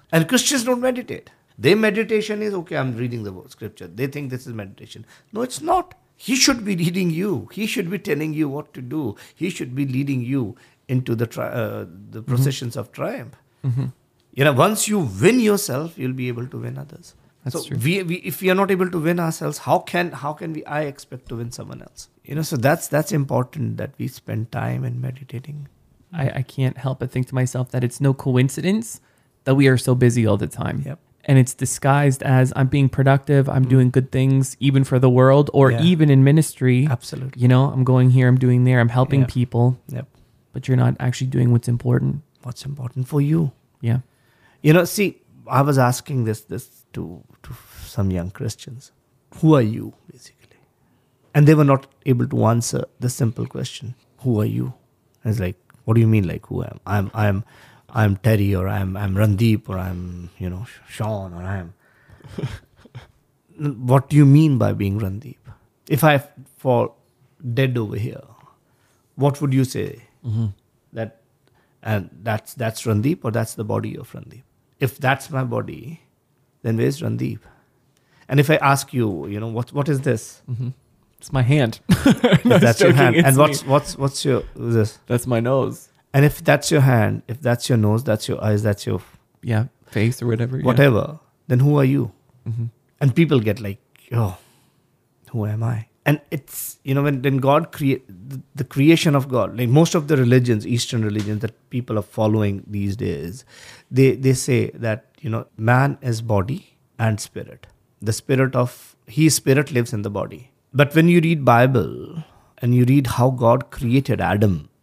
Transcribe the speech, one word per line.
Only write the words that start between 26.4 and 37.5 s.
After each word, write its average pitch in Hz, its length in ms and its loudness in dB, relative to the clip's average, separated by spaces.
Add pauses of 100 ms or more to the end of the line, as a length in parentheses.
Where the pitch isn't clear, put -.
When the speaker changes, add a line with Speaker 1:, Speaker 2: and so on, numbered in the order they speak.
Speaker 2:
I - 20 -4
can't 131 340 -4
help 131 220 -8
but 143 140 -8
think 127 160 -4
to - 60 -10
myself 127 360 -4
that 127 120 -4
it's 120 180 -4
no 139 120 2
coincidence 139 880 -2 (440)
that 135 100 2
we 135 140 6
are 127 100 4
so 127 160 0
busy 123 320 2
all 104 100 2
the 87 120 -4
time. - 360 -6
Speaker 1:
Yep. 131 140 -12 (300)
Speaker 2:
And 135 120 6
it's 127 140 2
disguised 139 680 0
as, 131 320 2
"I'm 135 140 0
being 139 200 2
productive, 139 600 2
I'm 131 160 2
Speaker 1:
Mm. 127 40 2
Speaker 2:
doing 127 220 6
good 131 220 0
things, 135 480 0
even 135 240 2
for 127 160 0
the 131 100 6
world, 135 420 6
or 135 200 6
Speaker 1:
Yeah. 117 100 0
Speaker 2:
even 160 260 4
in 135 140 6
ministry." 131 640 2
Speaker 1:
Absolutely. 127 540 -8
Speaker 2:
You 123 60 6
know, 127 240 6